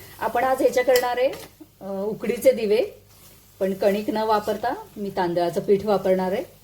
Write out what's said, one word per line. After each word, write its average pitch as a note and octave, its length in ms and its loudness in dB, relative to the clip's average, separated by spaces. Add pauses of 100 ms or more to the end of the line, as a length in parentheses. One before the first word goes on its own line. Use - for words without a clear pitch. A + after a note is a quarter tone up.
(200)
आपण A#3+ 240 -2
आज C4 180 2
ह्याच्या B3+ 220 4
करणार B3 340 2
आहे, C4 140 0 (500)
अ, G3 260 -6
उकडीचे A#3 440 2
दिवे, A3 340 2 (760)
पण G3 140 -2
कणिक G3+ 360 0
न G#3+ 80 -2
वापरता A3 560 -2 (240)
मी G3+ 120 -6
तांदळाचं F3 520 -2
पीठ G3 240 2
वापरणार F#3 460 0
आहे. B3 320 -6